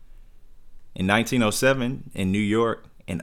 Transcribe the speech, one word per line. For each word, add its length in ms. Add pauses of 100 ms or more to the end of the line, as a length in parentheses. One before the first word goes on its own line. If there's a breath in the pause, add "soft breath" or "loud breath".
(960)
In 120
nineteen 360
oh 80
seven, 640
in 180
New 60
York, 480 (220)
an 140